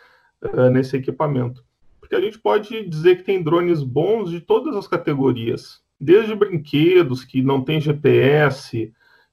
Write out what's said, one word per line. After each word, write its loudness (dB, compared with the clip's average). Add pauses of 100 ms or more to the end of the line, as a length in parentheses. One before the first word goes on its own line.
(420)
eh, 2
nesse 0
equipamento. -4 (340)
Porque -8
a 0
gente -6
pode -2
dizer 2
que -14
tem -2
drones 0
bons -2
de -8
todas -2
as -8
categorias, -4 (200)
desde 4
brinquedos 0
que -4
não 0
tem -2
G 0
P 4
S, 0 (420)